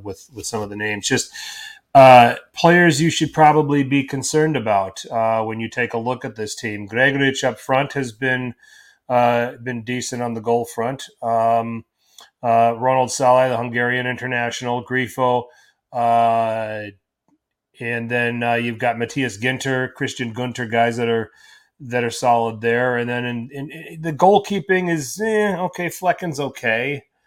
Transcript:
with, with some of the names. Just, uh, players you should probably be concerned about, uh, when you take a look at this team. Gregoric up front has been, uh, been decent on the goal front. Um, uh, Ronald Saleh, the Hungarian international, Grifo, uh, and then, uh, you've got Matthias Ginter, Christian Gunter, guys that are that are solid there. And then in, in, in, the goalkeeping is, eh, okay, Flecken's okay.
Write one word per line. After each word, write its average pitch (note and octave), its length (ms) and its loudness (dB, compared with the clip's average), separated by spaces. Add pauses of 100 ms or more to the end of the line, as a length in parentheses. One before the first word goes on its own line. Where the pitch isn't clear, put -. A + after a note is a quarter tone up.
with, G2 320 -14
with G#2+ 140 -12
some A2 160 -4
of G2+ 80 -8
the G2+ 40 -10
names. G#2 320 -4
Just, - 240 -2 (640)
uh, B2+ 420 10 (180)
players E3+ 460 4
you E3 120 2
should - 200 -2
probably D3 520 4
be C3+ 200 0
concerned D3+ 540 0
about, G2+ 540 -2
uh, A2+ 320 0
when A2 160 -6
you A2+ 100 -6
take A#2+ 240 -4
a A#2 60 -4
look A#2+ 260 -6
at C3+ 100 -12
this G#2+ 200 -8
team. G#2 320 -8
Gregoric C3+ 560 0
up B2 160 -2
front C#3 340 -2
has B2+ 180 -6
been, B2+ 440 -4 (520)
uh, A#2+ 440 2 (120)
been A#2+ 200 -8
decent B2 400 -6
on A#2+ 100 -4
the A2+ 80 -8
goal A#2 240 0
front. B2+ 380 -6 (180)
Um, A2+ 640 0 (560)
uh, A#2 380 4
Ronald B2+ 320 2
Saleh, B2+ 400 4
the A2+ 60 0
Hungarian B2 500 -2
international, B2 760 -4
Grifo, B2 600 -2 (500)
uh, A2+ 920 0 (960)
and A#2 300 -4
then, A#2+ 320 0
uh, A#2+ 140 2
you've A#2 240 -4
got A#2+ 180 0
Matthias A#2 400 -4
Ginter, B2+ 560 -2
Christian B2 400 -6
Gunter, B2 320 -6
guys A#2 320 2
that A#2+ 100 -2
are A2+ 220 -2 (520)
that B2 220 -4
are A#2 80 -2
solid A#2 500 0
there. A#2+ 360 0
And A#2+ 120 -2
then B2 160 -4
in, A#2+ 260 -6
in, C#3+ 200 -10
in, D#3+ 300 -16
the D#3+ 120 -4
goalkeeping F#3 760 2
is, D#3 300 -4
eh, G#3+ 380 0
okay, F3+ 320 -6
Flecken's E3+ 500 -2
okay. C3 640 -4 (240)